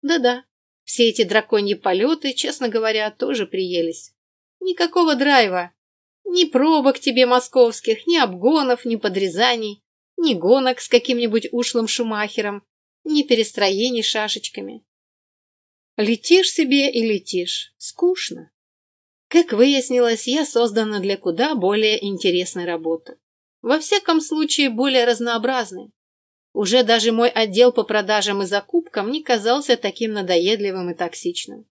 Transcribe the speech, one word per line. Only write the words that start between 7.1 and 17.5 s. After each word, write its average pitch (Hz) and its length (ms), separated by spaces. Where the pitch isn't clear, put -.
московских, 247 840
ни 339 100
обгонов, 247 680
ни 226 120
подрезаний, 208 880
ни 311 180
гонок 247 460
с - 80
каким-нибудь 240 640
ушлым 240 340
Шумахером, 208 800
ни 302 180
перестроений 220 800
шашечками. 208 840
Летишь 233 540
себе 277 400
и 226 160
летишь. 185 720